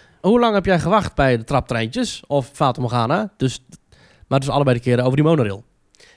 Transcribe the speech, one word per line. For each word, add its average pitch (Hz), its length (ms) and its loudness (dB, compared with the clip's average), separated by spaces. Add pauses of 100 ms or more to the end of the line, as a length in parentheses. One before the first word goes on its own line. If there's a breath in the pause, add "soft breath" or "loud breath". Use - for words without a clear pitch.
(200 soft breath)
"Hoe 233 200 2
lang 226 140 2
heb 190 100 0
jij 185 160 2
gewacht 180 340 0
bij 131 220 2
de 113 80 -6
traptreintjes 123 840 -4
of 139 260 -4
Fata 131 280 0
Morgana?" 123 560 -2
Dus, - 280 -4 (640 soft breath)
maar 135 120 0
dus 135 80 -6
allebei 131 280 2
de 110 60 -6
keren 123 220 2
over 131 120 0
die 147 80 4
monorail. 120 400 0 (520 soft breath)